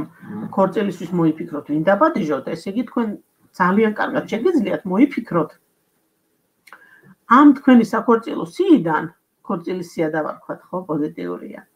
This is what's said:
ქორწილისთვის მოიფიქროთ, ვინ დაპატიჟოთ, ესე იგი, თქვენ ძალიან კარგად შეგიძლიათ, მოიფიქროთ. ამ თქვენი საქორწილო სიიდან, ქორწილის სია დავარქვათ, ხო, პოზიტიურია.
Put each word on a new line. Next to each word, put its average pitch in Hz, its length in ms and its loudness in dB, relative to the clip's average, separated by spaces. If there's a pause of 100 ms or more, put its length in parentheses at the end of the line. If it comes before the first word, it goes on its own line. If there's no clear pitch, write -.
(500)
ქორწილისთვის 190 600 -2
მოიფიქროთ, 160 560 -2
ვინ 151 140 0
დაპატიჟოთ, 196 680 0
ესე 170 200 -8
იგი, 214 200 -4
თქვენ 226 180 -2 (480)
ძალიან 208 380 2
კარგად - 320 -4
შეგიძლიათ, 226 560 -2
მოიფიქროთ. 185 680 0 (1800)
ამ 269 260 8
თქვენი 247 320 6
საქორწილო 226 600 -2
სიიდან, 175 580 2 (400)
ქორწილის 175 460 -6
სია 160 200 -4
დავარქვათ, - 560 -8
ხო, 180 160 -8
პოზიტიურია. 165 800 -8 (140)